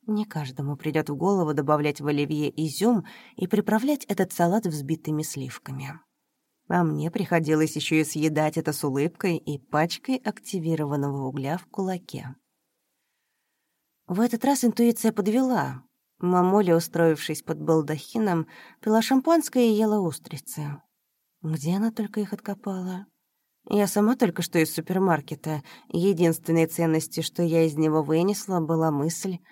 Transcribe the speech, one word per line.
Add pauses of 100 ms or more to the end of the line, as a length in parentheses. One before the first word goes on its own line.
Не
каждому
придет
в
голову
добавлять
в
оливье (160)
изюм (300)
и
приправлять
этот
салат
взбитыми
сливками. (680)
А
мне
приходилось
еще
и
съедать
это
с
улыбкой
и
пачкой
активированного
угля
в
кулаке. (1700)
В
этот
раз
интуиция
подвела. (340)
Мамуля,
устроившись
под
балдахином, (320)
пила
шампанское
и
ела
устрицы. (600)
Где
она
только
их
откопала? (600)
Я
сама
только
что
из
супермаркета. (260)
Единственной
ценностью,
что
я
из
него
вынесла,
была
мысль: (140)